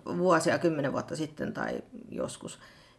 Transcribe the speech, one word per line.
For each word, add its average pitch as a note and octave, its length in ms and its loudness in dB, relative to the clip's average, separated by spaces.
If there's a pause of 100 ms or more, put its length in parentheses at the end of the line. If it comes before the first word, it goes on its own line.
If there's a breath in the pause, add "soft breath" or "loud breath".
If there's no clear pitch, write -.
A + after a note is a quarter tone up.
(180)
vuosia, E3+ 420 6
kymmenen D3 320 2
vuotta - 240 -4
sitten - 380 -6
tai A#1 280 -4 (280)
joskus, - 500 -8 (400 loud breath)